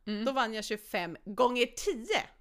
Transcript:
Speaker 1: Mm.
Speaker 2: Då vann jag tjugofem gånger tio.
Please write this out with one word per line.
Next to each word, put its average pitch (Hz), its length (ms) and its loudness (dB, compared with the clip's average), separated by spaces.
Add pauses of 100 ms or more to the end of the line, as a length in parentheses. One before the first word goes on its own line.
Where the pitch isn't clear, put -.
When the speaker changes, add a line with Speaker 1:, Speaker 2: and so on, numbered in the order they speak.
Speaker 1:
Mm. 214 180 -2
Speaker 2:
Då 269 60 2
vann 240 220 2
jag 214 100 -4
tjugofem 180 600 -4
gånger 247 400 4
tio. 294 580 -2 (180)